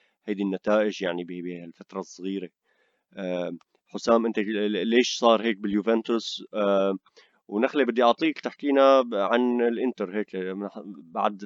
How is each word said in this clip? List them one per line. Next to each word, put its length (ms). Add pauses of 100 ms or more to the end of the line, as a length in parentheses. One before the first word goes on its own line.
(260)
هيدي 180
النتائج، 580
يعني، 220
ب-، 200
بهالفترة 560
الصغيرة. 500 (680)
آه، 340 (420)
حسام، 320
أنت 140
ل-، 320
ل-، 160
ليش 320
صار 220
هيك 160
باليوفنتوس؟ 840 (100)
آه، 420 (520)
ونخلة، 360
بدي 200
أعطيك 360
تحكينا 640
ب-، 140
عن 460
الإنتر 560
هيك 180
من 340
ح-، 120 (320)
بعد، 320